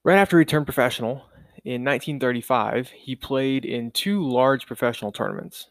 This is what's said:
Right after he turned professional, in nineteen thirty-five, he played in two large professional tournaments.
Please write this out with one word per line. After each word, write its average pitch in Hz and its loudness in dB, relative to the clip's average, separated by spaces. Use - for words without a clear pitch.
Right 180 6
after 185 6
he 156 6
turned 151 0
professional, 123 -2
in 123 -6
nineteen 139 -2
thirty-five, 123 0
he - -12
played 135 -2
in 117 -6
two 202 -2
large 131 2
professional 117 -4
tournaments. - -8